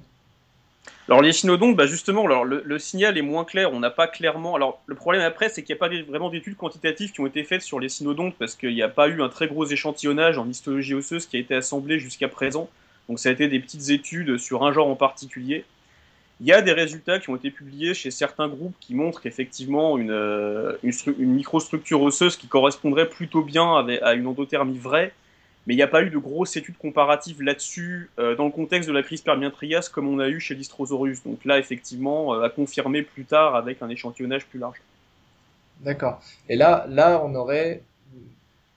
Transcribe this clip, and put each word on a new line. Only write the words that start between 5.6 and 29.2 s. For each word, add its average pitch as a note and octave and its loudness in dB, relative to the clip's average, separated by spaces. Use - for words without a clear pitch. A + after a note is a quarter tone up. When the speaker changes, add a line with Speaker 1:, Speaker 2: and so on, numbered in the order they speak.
Speaker 1:
qu'il D3+ -6
n'y - -8
a - -4
pas F3 0
des, E3+ -6
vraiment D3+ -6
d'études E3+ -10
quantitatives D#3+ -6
qui D3 -6
ont C#3 0
été D3 -4
faites F#3 -4
sur C3 -6
les C3 -6
cynodontes, D3 -4
parce A2+ -8
qu'il B2 -4
n'y A#2 0
a G#2+ 0
pas D3 4
eu D#3 -2
un B2 -2
très - -4
gros D3+ -2
échantillonnage D3 0
en A#2 -4
histologie C3+ -4
osseuse E3 -6
qui - -6
a - -2
été B2+ -4
assemblé C#3+ -2
jusqu'à B2+ -6
présent. C3+ -4
Donc A#2+ -6
ça C3 0
a B2+ 4
été D3 2
des C3+ 0
petites C#3 -8
études C#3+ -2
sur B2+ -2
un C#3+ 4
genre D3+ 4
en C#3 0
particulier. C3 -4
Il A#2+ -4
y D#3 8
a G#3 8
des F#3 2
résultats D#3+ 0
qui F3 -10
ont B2+ -2
été C3+ -6
publiés C#3+ -6
chez C3 -6
certains D3+ -2
groupes D3 -8
qui - -12
montrent D#3+ -2
qu'effectivement C3+ -2
une, A2 -2
euh, G#2 -2
une B2 0
stru-, C#3+ -4
une B2+ 2
microstructure D#3 0
osseuse D#3 4
qui - -20
correspondrait C#3 4
plutôt D#3+ -2
bien E3 2
avec, B2 2
à A#2 4
une B2 -2
endothermie C3+ -2
vraie, D3+ 0
mais A#2+ 0
il - 2
n'y C3+ 6
a C3+ 6
pas D#3+ 6
eu F#3 0
de D3+ -2
grosses D3 -4
études E3 -10
comparatives D3 0
là-dessus, E3+ -6
euh, A#2+ 0
dans D3 0
le D3 0
contexte D#3+ -2
de D3 -2
la C#3 4
crise D#3+ -8